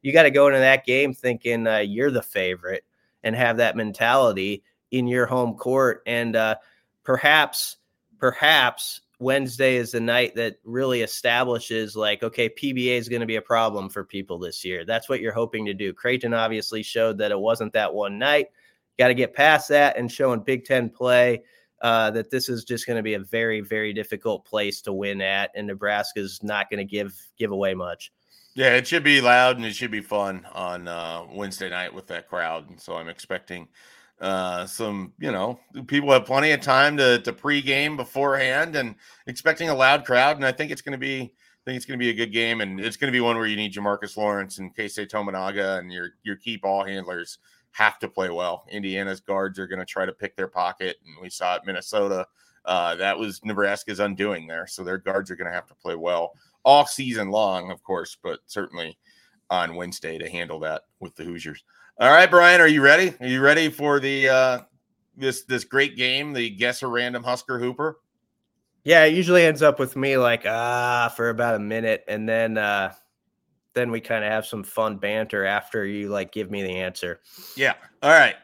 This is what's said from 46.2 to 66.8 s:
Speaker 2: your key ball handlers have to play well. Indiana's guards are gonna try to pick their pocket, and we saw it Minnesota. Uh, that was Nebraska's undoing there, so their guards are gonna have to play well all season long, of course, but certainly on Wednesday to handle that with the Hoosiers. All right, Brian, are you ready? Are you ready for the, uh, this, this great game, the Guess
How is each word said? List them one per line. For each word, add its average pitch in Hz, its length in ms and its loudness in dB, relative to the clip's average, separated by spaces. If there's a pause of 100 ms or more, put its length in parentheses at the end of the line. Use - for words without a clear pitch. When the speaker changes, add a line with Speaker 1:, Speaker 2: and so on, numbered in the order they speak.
Speaker 2:
your 101 160 -10
key 113 180 -12
ball 98 300 -4
handlers 92 540 -12 (320)
have 107 280 0
to 107 80 -10
play 95 220 -4
well. 87 400 -6
Indiana's 98 500 -6
guards 95 380 -4
are 95 100 -10
gonna 92 160 -10
try 95 220 -4
to 92 80 -8
pick - 240 -12
their 95 100 -4
pocket, 90 580 -6
and 80 140 -20
we 90 100 -16
saw 90 260 -4
it - 100 -8
Minnesota. 95 600 -4 (360)
Uh, 87 320 -2
that 92 220 -2
was 104 260 -8
Nebraska's 101 560 -4
undoing 98 480 -4
there, 82 200 -10
so - 160 -14
their 90 160 -6
guards 98 320 -4
are 87 40 -10
gonna 87 160 -10
have 90 160 -8
to - 80 -20
play 85 200 -10
well 85 380 -2 (300)
all 139 220 8
season 120 440 -6
long, 95 420 -2
of 87 120 -14
course, 87 400 -8
but 85 220 -10
certainly 85 520 -10 (520)
on 85 260 -2
Wednesday 87 420 -10
to 80 120 -10
handle 82 300 -10
that 78 240 -8 (180)
with 90 140 -16
the 80 100 -14
Hoosiers. 82 400 -14 (340)
All 123 100 8
right, 175 200 10
Brian, 175 320 10
are 160 60 10
you 151 140 4
ready? 160 380 8
Are 127 80 -8
you 131 140 0
ready 151 280 6
for 143 300 0
the, 135 280 0
uh, 131 320 4 (560)
this, 131 280 -4
this 127 200 -4
great 135 320 0
game, 131 380 -2
the 120 160 -2
Guess 120 320 -2